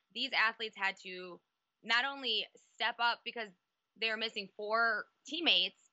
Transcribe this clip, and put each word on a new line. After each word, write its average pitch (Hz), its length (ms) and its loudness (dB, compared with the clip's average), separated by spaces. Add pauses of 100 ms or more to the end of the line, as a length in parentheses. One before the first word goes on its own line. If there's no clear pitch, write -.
(140)
these 247 180 -4
athletes 220 460 0
had 190 240 -2
to 180 360 -12 (460)
not 233 220 2
only 254 400 -2 (280)
step 226 240 0
up 233 240 2
because 226 280 -8 (500)
they 226 100 0
were 220 60 -2
missing 220 400 -4
four 214 500 2 (200)
teammates. 214 500 2 (160)